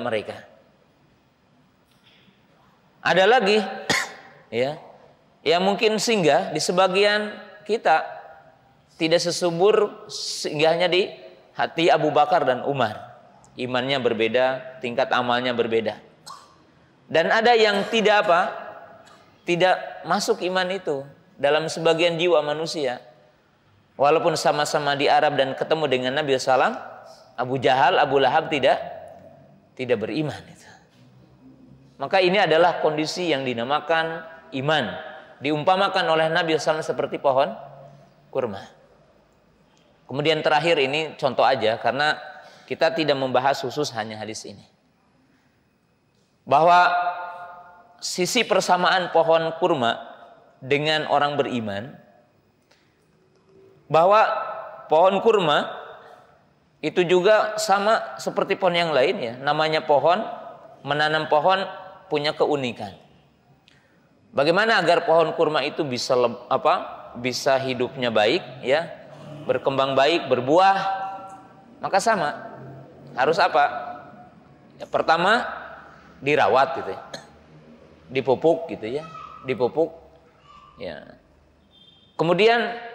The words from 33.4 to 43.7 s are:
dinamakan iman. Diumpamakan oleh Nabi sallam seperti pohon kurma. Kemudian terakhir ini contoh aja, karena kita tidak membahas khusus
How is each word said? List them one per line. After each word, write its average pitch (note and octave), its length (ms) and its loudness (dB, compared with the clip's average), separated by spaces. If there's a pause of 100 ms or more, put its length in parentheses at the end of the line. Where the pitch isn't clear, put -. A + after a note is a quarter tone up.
dinamakan D3 800 -2 (320)
iman. C#3 320 0 (560)
Diumpamakan F#3 720 0
oleh D#3+ 160 2
Nabi E3 320 0
sallam D#3 240 -2
seperti C#3+ 320 -4
pohon C#3 320 2 (800)
kurma. G#2+ 320 -6 (1400)
Kemudian D3 400 -2
terakhir D#3 320 2
ini C#3+ 400 -2
contoh C3 260 0
aja, A2+ 340 2
karena C3+ 400 0 (460)
kita E3 300 -2
tidak D3+ 240 0
membahas C3+ 420 0
khusus C#3 380 -6